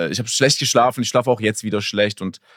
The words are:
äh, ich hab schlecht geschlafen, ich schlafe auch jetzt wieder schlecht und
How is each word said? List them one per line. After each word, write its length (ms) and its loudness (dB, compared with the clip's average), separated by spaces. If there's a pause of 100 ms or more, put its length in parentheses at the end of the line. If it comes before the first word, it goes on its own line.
äh, 40 -4
ich 80 -4
hab 100 -6
schlecht 300 2
geschlafen, 440 2
ich 60 -4
schlafe 220 2
auch 100 0
jetzt 220 -2
wieder 200 -2
schlecht 400 -2
und 180 -6 (160)